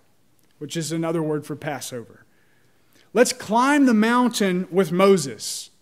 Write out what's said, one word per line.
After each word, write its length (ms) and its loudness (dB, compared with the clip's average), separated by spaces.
which 180 -10
is 160 -6
another 300 -2
word 240 -4
for 100 -10
Passover. 680 -12
Let's 180 4
climb 540 2
the 80 4
mountain 760 0
with 220 0
Moses 800 0